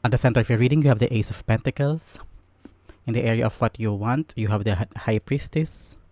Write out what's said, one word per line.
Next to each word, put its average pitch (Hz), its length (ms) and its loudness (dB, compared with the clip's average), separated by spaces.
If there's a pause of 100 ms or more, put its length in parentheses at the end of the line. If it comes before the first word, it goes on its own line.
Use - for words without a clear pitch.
At 120 160 2
the - 0 -
center 127 240 4
of 113 80 0
your 120 80 2
reading, 127 240 4
you 143 80 6
have 120 160 4
the - 80 -2
Ace 110 160 0
of - 160 -12
Pentacles. 143 720 -2 (920)
In 113 60 -2
the 117 100 0
area 113 220 2
of - 120 -4
what 113 220 -2
you 110 140 0
want, 120 420 -2
you 110 120 -2
have 101 160 0
the 104 120 0
Hi-, - 320 -4
High 110 100 2
Priestess. - 800 -4 (140)